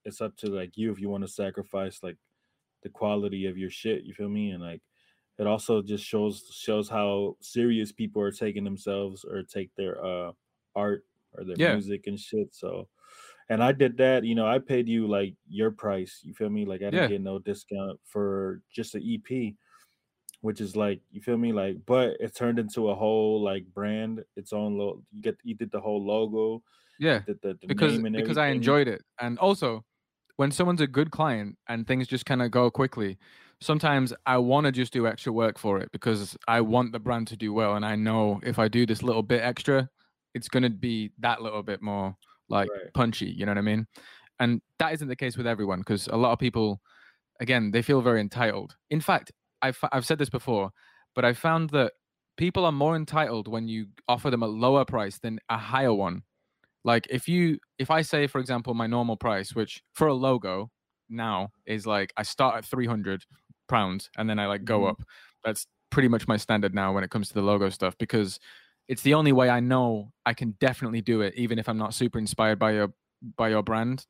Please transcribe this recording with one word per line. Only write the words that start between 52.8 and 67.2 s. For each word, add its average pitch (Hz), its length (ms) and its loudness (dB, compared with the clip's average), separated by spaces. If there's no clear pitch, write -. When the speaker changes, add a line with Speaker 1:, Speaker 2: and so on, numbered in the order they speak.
Speaker 2:
entitled 143 520 -2
when 113 220 -4
you 110 180 -6
offer 123 240 0
them 117 120 2
a 110 40 0
lower 123 380 4
price 104 340 -4
than 113 200 -6
a 113 80 0
higher 117 360 2
one. 95 300 0
Like, 117 260 4
if 127 180 -4
you, 170 300 4
if 135 120 0
I 160 120 4
say, 147 240 2
for 135 120 -2
example, 123 360 -2
my 117 120 0
normal 117 300 0
price, 101 380 -2
which - 280 -4
for 156 140 2
a 143 80 4
logo 113 560 0
now 107 420 -4
is, 107 220 -6
like, 101 300 0
I 107 60 -2
start 123 340 2
at 110 80 -10
three 127 220 -2
hundred 98 380 -2
pounds 98 480 0
and 110 120 -2
then 107 100 0
I, 101 80 0
like, 101 180 -4
go 107 200 2
Speaker 1:
Mm-hmm. 92 60 2
Speaker 2:
up. - 120 -6
That's 110 240 -4
pretty 131 180 4
much 117 180 2
my 107 100 4
standard 104 380 0
now 95 180 2
when 98 100 0
it 92 80 -6
comes 104 180 -2